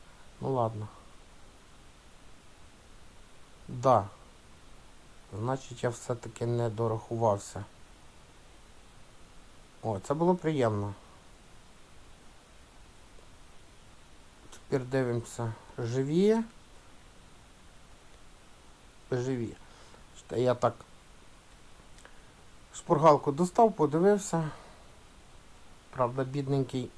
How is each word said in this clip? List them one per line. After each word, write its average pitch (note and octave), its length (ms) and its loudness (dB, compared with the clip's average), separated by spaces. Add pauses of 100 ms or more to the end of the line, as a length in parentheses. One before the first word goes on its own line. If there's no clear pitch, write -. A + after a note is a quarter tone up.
(400)
Ну C3 120 -2
ладно. A2+ 360 0 (2750)
Да. B2 360 4 (1300)
Значить, B2+ 440 -4
я B2 80 2
все-таки A#2 560 -6
не A#2+ 240 2
дорахувався. A2+ 920 0 (2250)
О, A2 160 -2
це C#3 160 -4
було E3+ 200 4
приємно. A2+ 600 0 (3500)
Тепер B2+ 360 -6
дивимося. A#2+ 640 -2 (260)
Живі. C#3+ 600 2 (2750)
Живі. B2 460 -4 (680)
Та - 100 -8
я G2 180 4
так A#2+ 200 2 (2000)
шпургалку D3 600 6
достав, F3+ 400 6
подивився. E3 760 2 (1400)
Правда, C3 340 0
бідненький. C3+ 720 -2